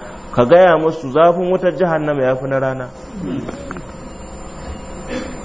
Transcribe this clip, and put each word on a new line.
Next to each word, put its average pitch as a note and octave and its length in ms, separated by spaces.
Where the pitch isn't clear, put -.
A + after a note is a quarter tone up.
ka A#2+ 120
gaya E3+ 320
musu D#3+ 340
zafin F3 400
wutar F3+ 240
jahannama D3+ 480
ya B2+ 120
fi C3+ 120
na C3+ 120
rana." B2+ 300